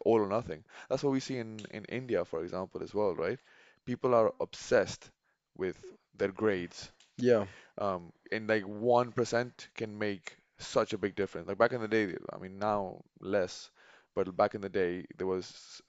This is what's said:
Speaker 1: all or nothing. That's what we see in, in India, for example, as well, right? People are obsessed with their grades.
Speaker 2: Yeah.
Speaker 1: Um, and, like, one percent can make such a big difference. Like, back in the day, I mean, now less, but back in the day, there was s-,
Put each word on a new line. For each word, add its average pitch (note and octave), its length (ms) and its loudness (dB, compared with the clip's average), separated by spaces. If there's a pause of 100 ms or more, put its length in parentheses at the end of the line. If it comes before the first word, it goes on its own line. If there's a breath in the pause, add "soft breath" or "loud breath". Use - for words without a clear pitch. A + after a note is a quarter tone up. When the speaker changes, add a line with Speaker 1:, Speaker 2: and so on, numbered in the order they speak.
Speaker 1:
all A2+ 160 8
or G2+ 80 2
nothing. F#2+ 360 -2 (240 loud breath)
That's C3+ 140 0
what C#3+ 100 2
we C3+ 80 2
see C3 180 -4
in, A2 220 -8 (100)
in G#2+ 160 -10
India, A2+ 380 0
for E2 200 -4
example, F#2 380 -6
as E2 120 -10
well, G2+ 200 2
right? F#2 240 -2 (460 soft breath)
People B2 300 0
are A2 260 6
obsessed - 720 0 (460)
with F#2 200 -4 (400)
their G2+ 160 0
grades. F#2+ 580 -2 (260)
Speaker 2:
Yeah. A#2+ 300 4 (320 loud breath)
Speaker 1:
Um, F2+ 340 -2 (200)
and, A2 160 -2
like, G#2+ 160 2
one A#2 480 2
percent A#2+ 640 -2
can G#2+ 220 -6
make G2+ 380 -6 (220)
such - 360 0
a G#2 40 -4
big F#2 160 -2
difference. F2 340 -4
Like, G2 100 -4
back A2+ 140 4
in B2+ 80 -4
the A2 80 -2
day, G#2+ 280 2 (160)
I - 60 -12
mean, F#2+ 200 -12
now G2+ 440 -2 (180)
less, F#2+ 500 -2 (460 soft breath)
but F#2 200 -2
back G#2 200 4
in G#2 60 -10
the G2 60 -6
day, F2+ 360 0 (120)
there F#2+ 120 -4
was F#2 160 -2
s-, - 440 -18